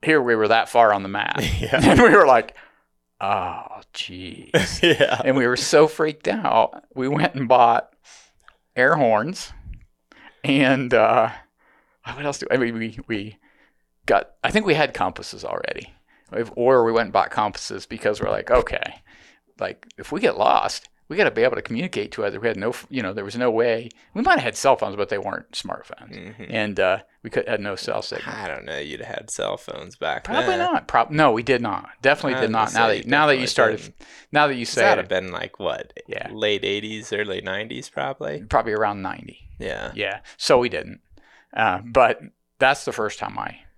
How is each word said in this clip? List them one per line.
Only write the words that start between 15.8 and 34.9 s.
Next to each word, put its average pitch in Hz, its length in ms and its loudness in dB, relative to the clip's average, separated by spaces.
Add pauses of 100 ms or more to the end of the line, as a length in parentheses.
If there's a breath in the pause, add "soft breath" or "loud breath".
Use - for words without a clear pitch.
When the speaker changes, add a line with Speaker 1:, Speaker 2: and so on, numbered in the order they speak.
Speaker 1:
If, 113 220 -4
or 120 280 6
we 113 80 2
went 113 160 2
and 101 60 -14
bought 95 160 2
compasses 104 560 -4
because 107 340 -4
we're 101 120 -4
like, - 180 -4
"Okay, - 460 0 (640 soft breath)
like, - 260 -8 (140)
if - 120 -12
we - 80 -6
get 214 180 0
lost, - 520 2 (180)
we 151 80 -10
gotta 180 160 2
be 113 120 0
able 127 120 2
to 101 60 -6
communicate 113 520 -6
to 104 120 -4
other." 101 140 -4
We 117 80 -4
had 107 100 -2
no, 104 120 -4
f-, - 200 -12
you 131 140 -6
know, 95 100 -6
there 107 100 -8
was 101 140 -10
no 123 140 2
way. 117 380 0 (260 soft breath)
We 202 80 -4
might 370 100 4
have 294 100 0
had 120 140 -4
cell 135 180 4
phones, 104 220 -6
but 101 120 -4
they 101 100 -4
weren't - 320 -10
smartphones. - 600 -14
Speaker 2:
Mm-hmm. 101 380 -18
Speaker 1:
And, 107 300 -4
uh, 95 200 2 (220)
we - 80 -12
could, - 180 -2
had 110 140 -2
no 101 160 -6
cell - 240 -6
signal. - 340 -12
Speaker 2:
I 101 140 -10
don't 69 160 -10
know. 71 140 -8
You'd 73 220 -10
have - 140 -12
had - 140 -14
cell - 280 -6
phones - 380 -16
back - 300 -6
Speaker 1:
Probably - 220 -2
Speaker 2:
then. 359 120 -2
Speaker 1:
not. 349 300 -4
Prob-, 120 220 0
no, 151 200 2
we 113 120 -2
did 120 180 0
not. 101 260 -6 (140)
Definitely 139 380 0
Speaker 2:
I - 20 0
Speaker 1:
did 110 60 0
Speaker 2:
was 110 40 -2
Speaker 1:
not. 110 220 0
Speaker 2:
gonna 113 60 0
Speaker 1:
Now 113 100 4
Speaker 2:
say 104 80 0
Speaker 1:
that, - 80 -8
Speaker 2:
you 120 60 -2
Speaker 1:
now 147 160 4
that 143 80 4
you 127 100 -4
Speaker 2:
definitely - 20 -4
Speaker 1:
started, 110 300 2
Speaker 2:
didn't. - 300 -18 (260 loud breath)
Speaker 1:
now 147 140 4
that 139 80 -2
you 120 100 -6
Speaker 2:
'Cause - 80 -8
Speaker 1:
say 120 80 0
Speaker 2:
that'd 190 160 4